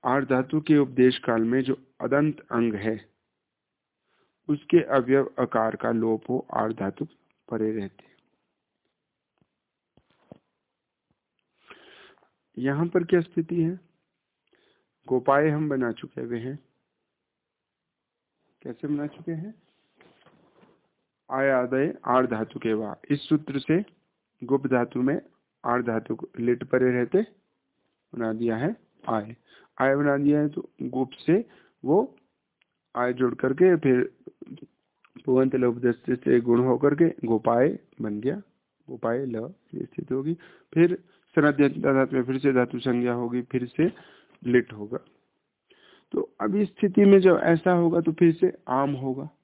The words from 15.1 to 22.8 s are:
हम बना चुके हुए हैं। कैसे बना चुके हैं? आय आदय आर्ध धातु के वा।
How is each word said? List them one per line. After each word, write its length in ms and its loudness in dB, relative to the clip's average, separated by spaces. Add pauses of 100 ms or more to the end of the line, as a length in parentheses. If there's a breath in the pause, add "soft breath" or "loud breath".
हम 200 -2
बना 220 -2
चुके 300 -12
हुए 180 -8
हैं। 180 -10 (2000)
कैसे 260 -12
बना 200 -4
चुके 240 -12
हैं? 220 -10 (1800)
आय 200 0
आदय 440 0 (120)
आर्ध 240 2
धातु 300 -6
के 140 -2
वा। 220 -6 (160)